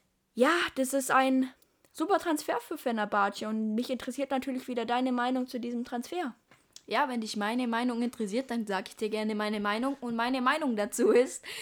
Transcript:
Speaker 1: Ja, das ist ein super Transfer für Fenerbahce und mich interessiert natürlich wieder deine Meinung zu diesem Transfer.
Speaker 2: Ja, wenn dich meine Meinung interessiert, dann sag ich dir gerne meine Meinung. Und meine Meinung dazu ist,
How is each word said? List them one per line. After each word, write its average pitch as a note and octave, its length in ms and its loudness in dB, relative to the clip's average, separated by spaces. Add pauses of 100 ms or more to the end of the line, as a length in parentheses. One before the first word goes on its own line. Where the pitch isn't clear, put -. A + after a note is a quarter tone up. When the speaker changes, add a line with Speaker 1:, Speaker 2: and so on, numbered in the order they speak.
(360)
Speaker 1:
Ja, C4 160 6 (240)
das C4 180 0
ist C4+ 160 0
ein C4 400 4 (420)
super F4 260 0
Transfer E4 420 -2
für F4+ 160 -10
Fenerbahce G#3 720 0
und A3 260 -2
mich B3 160 -2
interessiert C4 400 -4
natürlich C4 360 -2
wieder A#3+ 180 -2
deine B3 280 0
Meinung B3+ 340 0
zu B3+ 140 -6
diesem A#3+ 240 -4
Transfer. C4 500 -4 (520)
Speaker 2:
Ja, B3+ 220 0
wenn A#3+ 140 -2
dich G#3+ 140 -6
meine A#3 320 0
Meinung A#3 340 0
interessiert, A#3+ 480 -2
dann A#3 160 -2
sag G3 220 -2
ich - 80 -16
dir A3 120 -2
gerne G#3+ 260 0
meine G#3+ 260 0
Meinung. A3+ 400 0
Und A#3+ 160 -4
meine B3 260 0
Meinung C4 340 2
dazu G#3 360 4
ist, B3+ 300 4 (200)